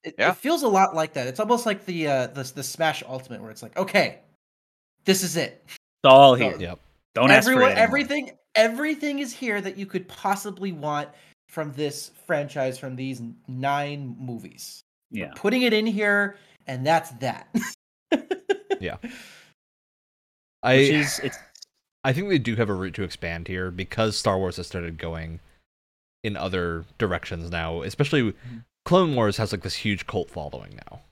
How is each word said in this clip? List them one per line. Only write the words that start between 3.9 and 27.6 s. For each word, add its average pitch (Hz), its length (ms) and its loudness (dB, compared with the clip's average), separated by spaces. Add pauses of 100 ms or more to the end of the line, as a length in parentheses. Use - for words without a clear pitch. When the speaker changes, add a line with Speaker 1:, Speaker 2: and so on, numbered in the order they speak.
Speaker 1:
this 190 160 4
is 160 160 -4
it." - 300 -4
Speaker 3:
It's - 100 -18 (280)
all 135 300 12
Speaker 1:
So 123 80 0
Speaker 3:
here. 90 140 -2
Speaker 4:
Yep. 87 220 -8 (360)
Speaker 3:
Don't 127 160 4
ask 135 140 8
for 254 60 4
Speaker 1:
everyone, 262 200 6
Speaker 3:
it - 20 -
anymore. 214 140 4
Speaker 1:
everything, 285 440 -2 (240)
everything 285 640 0
is 254 140 -6
here 214 280 -4
that 190 160 -8
you 196 80 -8
could 185 220 -6
possibly 196 640 -4
want 147 380 -4 (400)
from 147 240 -6
this 143 380 -6 (140)
franchise, 143 540 -2
from 127 160 -10
these 131 240 -8
n-, 117 160 -12 (120)
nine 139 720 -4
movies. 123 600 -14 (300)
We're 90 140 -6
Speaker 3:
Yeah. - 100 -16
Speaker 1:
putting 247 280 0
it 233 100 4
in 214 120 0
here, 202 520 0 (300)
and 131 200 -6
that's 160 220 2 (100)
that. 123 280 -6 (640)
<laughs> 381 680 -4
Speaker 4:
Yeah. - 220 -6
Speaker 3:
Which 240 100 -12 (1500)
Speaker 4:
I, 127 120 4
Speaker 3:
is, 139 440 4
it's - 180 -6 (680)
Speaker 4:
I 131 100 0
think 190 160 -2
they 180 100 4
do 113 160 -2
have 110 140 0
a 101 40 0
route 92 220 -4
to 104 80 -4
expand 85 440 -8
here 92 240 -6
because 101 460 -2
Star 98 200 0
Wars 95 200 -2
has 90 100 -10
started 85 300 -8
going 82 420 -10 (840)
in 104 120 -6
other 87 500 -4 (120)
directions 85 540 -8
now, 82 300 -6